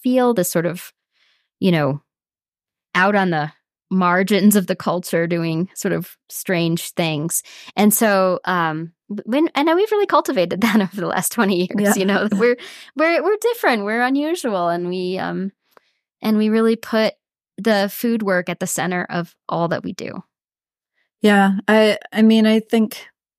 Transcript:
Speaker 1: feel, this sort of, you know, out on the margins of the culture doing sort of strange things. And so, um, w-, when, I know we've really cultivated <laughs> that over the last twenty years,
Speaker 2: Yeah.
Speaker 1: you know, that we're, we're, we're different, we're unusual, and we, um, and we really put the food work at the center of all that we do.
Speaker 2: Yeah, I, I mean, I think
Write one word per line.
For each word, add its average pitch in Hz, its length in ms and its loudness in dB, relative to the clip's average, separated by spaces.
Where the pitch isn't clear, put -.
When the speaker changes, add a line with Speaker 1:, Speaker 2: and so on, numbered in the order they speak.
Speaker 1:
feel, 247 300 2
this 180 180 0
sort 170 140 0
of, 170 260 -8
you 190 120 2
know, 147 300 0
out 190 220 2
on 190 140 2
the 156 220 -2
margins 185 640 4
of 190 120 2
the 185 80 -2
culture 170 520 -2
doing 165 480 -2
sort 170 180 -4
of 170 240 -6
strange 170 640 -2
things. 160 500 -4
And 208 180 4
so, 190 500 2
um, 165 480 -2
w-, 208 180 -10
when, 285 300 2
I 277 80 2
know 330 120 2
we've 415 160 0
really 415 160 2
cultivated 214 540 0
<laughs> - 0 -
that 220 200 2
over 190 180 -4
the 165 80 -4
last - 240 -4
twenty 202 280 0
years, 180 100 -2
Speaker 2:
Yeah. 202 160 2
Speaker 1:
you 190 100 0
know, 196 220 0
that 208 100 -2
we're, 240 200 2
we're, 311 280 0
we're 415 140 0
different, 370 480 -2
we're 226 160 -2
unusual, 269 640 -2
and 175 220 -2
we, 180 300 -4
um, 175 320 -6
and 214 160 0
we 214 120 2
really 226 260 2
put 220 380 -2
the 202 360 2
food 233 300 -2
work 180 260 -2
at 180 100 -8
the 190 80 -6
center 175 420 -4
of 170 260 -6
all 170 220 -2
that - 140 -4
we - 100 -8
do. - 300 -12
Speaker 2:
Yeah, 196 460 4
I, 214 300 4
I 214 120 2
mean, 220 220 6
I 220 140 4
think 220 480 -2